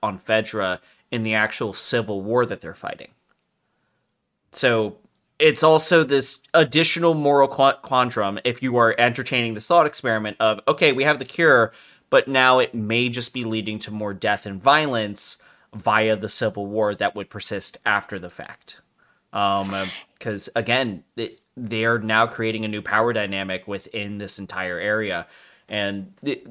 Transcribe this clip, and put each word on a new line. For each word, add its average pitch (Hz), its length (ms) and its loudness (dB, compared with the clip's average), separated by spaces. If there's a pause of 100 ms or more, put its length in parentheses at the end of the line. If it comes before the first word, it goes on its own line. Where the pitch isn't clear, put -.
on 98 160 -4
Fedra 107 640 -2 (300)
in 117 120 -4
the 110 100 -4
actual 107 400 -2
civil 107 480 -2
war 117 240 0
that 98 160 -8
they're 82 140 -16
fighting. - 380 -14 (1400)
So 110 460 0 (400)
it's 151 240 4
also 160 420 6
this 135 340 0 (160)
additional 165 600 4
moral 143 340 4
qua-, 139 340 2
quandrum 120 640 0
if 120 180 -2
you 123 140 0
are 113 220 4
entertaining 120 560 0
this 107 120 -10
thought 170 200 6
experiment 110 520 -4
of, 110 300 2
okay, 151 240 4
we 131 120 0
have 147 140 2
the 135 60 -8
cure, 127 480 4 (380)
but 131 180 4
now 127 300 4
it - 160 0
may 117 340 -2
just 120 240 -6
be 123 120 -8
leading 110 360 -4
to 107 100 -12
more 104 240 -6
death 104 320 -4
and 98 160 -10
violence 127 760 0 (360)
via 110 420 0
the 101 120 -8
civil 101 380 -4
war 104 280 -2
that 98 220 -2
would 101 140 -10
persist - 540 -10
after 101 340 -2
the 87 120 -12
fact. - 500 -20 (520)
Um, 98 420 -2 (460)
'cause 104 340 -8
again, 117 480 -2 (140)
it, - 240 -10 (160)
they 113 280 -4
are 117 140 2
now 110 280 2
creating 110 380 -4
a 107 40 -4
new 107 140 -6
power 113 300 0
dynamic 98 540 -4
within 101 520 -8
this 101 200 -10
entire 92 400 -8
area. 101 480 -2 (420)
And 101 440 -6 (120)
th-, - 260 -6